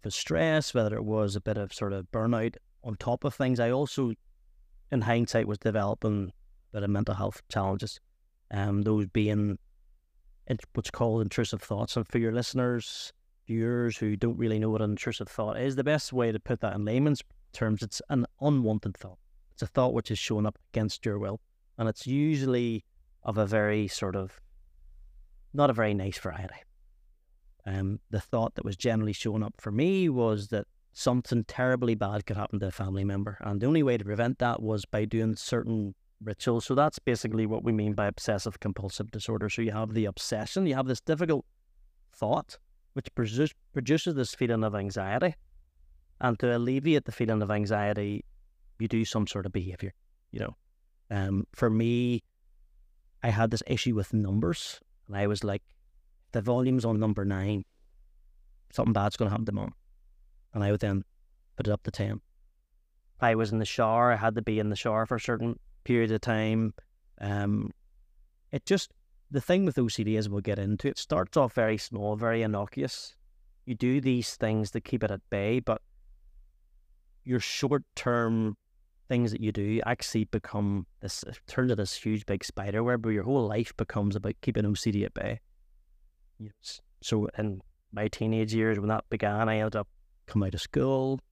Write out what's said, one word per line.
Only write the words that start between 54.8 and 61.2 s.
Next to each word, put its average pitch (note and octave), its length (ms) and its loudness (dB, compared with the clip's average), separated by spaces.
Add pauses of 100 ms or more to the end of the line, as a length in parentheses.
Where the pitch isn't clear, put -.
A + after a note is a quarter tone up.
and G2+ 100 -6
I G2+ 100 2
was G#2 160 0
like, G2+ 180 -2 (680)
"The A2+ 100 0
volume's B2 440 2
on A2+ 120 2
number G#2 280 2
nine, G2 400 0 (1080)
something A#2+ 220 2
bad's G2+ 240 0
gonna G#2 140 2
happen A2 140 0
to G#2 60 -2
Mum." G2+ 220 -4 (800)
And G#2 100 0
I G2+ 80 4
would G#2 80 2
then G2 240 0 (540)